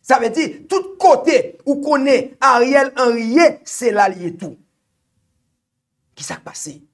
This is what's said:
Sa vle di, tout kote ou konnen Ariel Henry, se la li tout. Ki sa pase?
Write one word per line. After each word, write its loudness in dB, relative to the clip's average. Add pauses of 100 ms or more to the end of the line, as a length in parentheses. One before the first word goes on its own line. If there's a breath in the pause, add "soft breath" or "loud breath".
Sa 2
vle -2
di, -2 (200)
tout -6
kote 4 (240)
ou -2
konnen 0 (160)
Ariel 2
Henry, 2 (160)
se -4
la 2
li -10
tout. -14 (1500)
Ki -18
sa -12
pase? -16 (120)